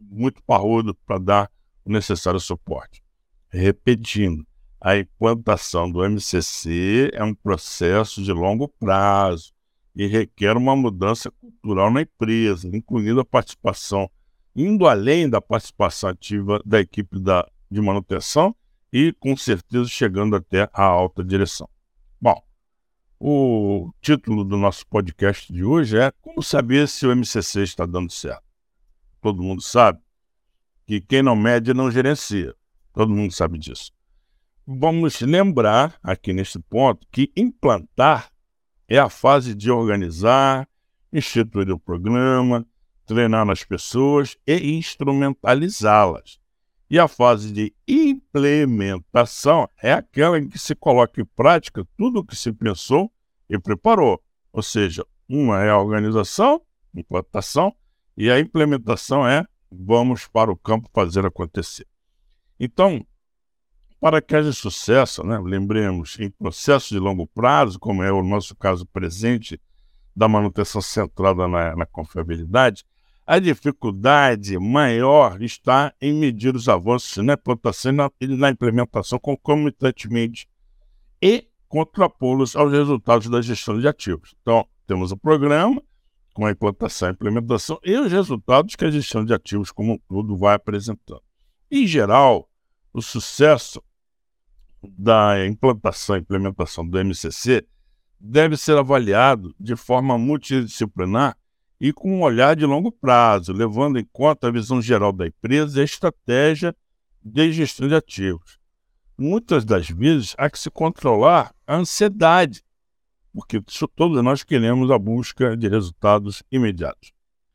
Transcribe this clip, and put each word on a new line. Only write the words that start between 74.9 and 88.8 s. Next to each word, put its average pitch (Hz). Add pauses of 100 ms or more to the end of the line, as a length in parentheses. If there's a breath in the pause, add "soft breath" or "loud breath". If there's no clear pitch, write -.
está 131
em 147
medir 131
os 117
avanços 107
na 135
implantação 123
e -
na, 143 (120)
e 131
na 135
implementação 120
concomitantemente 131 (720)
e 214 (220)
contrapô-los 135
aos 147
resultados 120
da 120
gestão 110
de 123
ativos. 95
Então, 117 (200)
temos 92
o 95
programa, 156 (500)
com 107
a 104
implantação 98
e 92
implementação, 117
e 190
os 240
resultados 151
que -